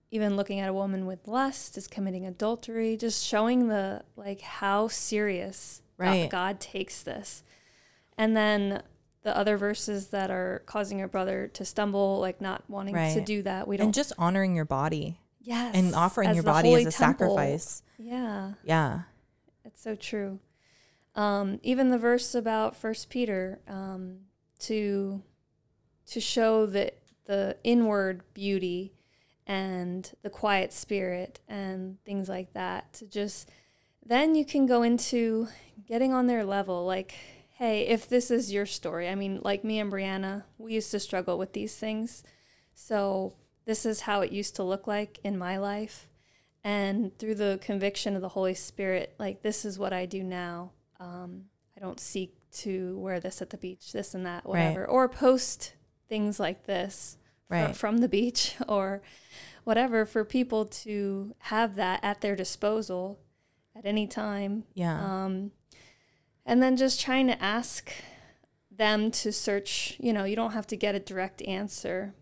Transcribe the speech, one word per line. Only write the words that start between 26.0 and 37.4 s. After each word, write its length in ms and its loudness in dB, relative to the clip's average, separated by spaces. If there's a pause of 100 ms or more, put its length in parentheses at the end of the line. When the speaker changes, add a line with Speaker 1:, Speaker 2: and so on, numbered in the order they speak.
Speaker 1:
to 120 -6
show 480 4
that 300 0 (280)
the 380 0
inward 600 4 (100)
beauty 600 -2 (520)
and 640 -4 (120)
the 60 -6
quiet 440 2
spirit 760 -4
and 580 -8
things 240 -4
like 240 -8
that, 400 -6
to 120 -16
just, 440 -6 (560)
then 300 4
you 100 4
can 200 2
go 180 6
into 640 2 (380)
getting 280 2
on 140 4
their 180 2
level. 400 -2
Like, 280 -2 (400)